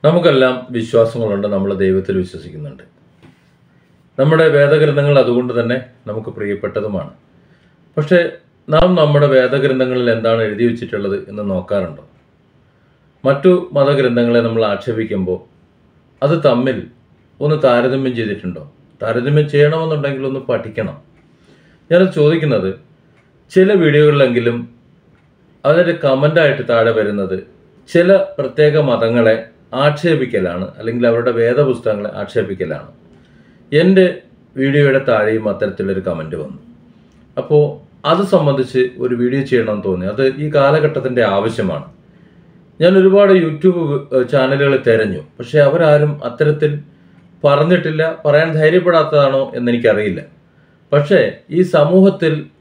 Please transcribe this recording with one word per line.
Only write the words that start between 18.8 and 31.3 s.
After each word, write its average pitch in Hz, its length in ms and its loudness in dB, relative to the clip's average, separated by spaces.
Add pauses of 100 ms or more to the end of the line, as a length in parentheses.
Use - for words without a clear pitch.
താരതമ്യം 123 500 0
ചെയ്യണമെന്നുണ്ടെങ്കിൽ 147 760 0
ഒന്ന് 135 200 -8
പഠിക്കണം. 110 460 -6 (960)
ഞാനത് 180 280 4
ചോദിക്കുന്നത്, 147 520 0 (840)
ചില 190 180 4 (100)
വീഡിയോകളിലെങ്കിലും 139 760 2 (1120)
അതിൻ്റെ 165 260 2 (100)
കമൻ്റായിട്ട് 143 680 0
താഴെ 113 280 2
വരുന്നത് 101 380 -4 (560)
ചില 175 200 4 (260)
പ്രത്യേക 147 380 0 (140)
മതങ്ങളെ 113 460 2 (480)
ആക്ഷേപിക്കലാണ്, 120 840 -2 (120)
അല്ലെങ്കിൽ 117 320 -4
അവരുടെ 117 280 0